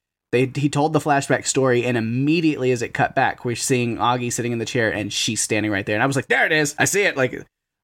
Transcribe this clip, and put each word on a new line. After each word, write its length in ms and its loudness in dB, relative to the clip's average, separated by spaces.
they, 220 2
he 140 0
told 240 0
the 80 2
flashback 460 0
story, 400 2
and 100 0
immediately 760 0
as 100 -2
it 100 -6
cut 220 0
back, 320 0
we're 100 -2
seeing 400 -2
Augie 340 0
sitting 220 -4
in 60 -4
the 80 -4
chair, 260 0
and 180 -4
she's 300 -2
standing 320 0
right 140 -4
there. 100 0
And 60 0
I 40 4
was 80 0
like, 140 -2
"There 160 2
it 80 0
is. 260 2
I 60 2
see 200 2
it." 120 0
Like, 260 -2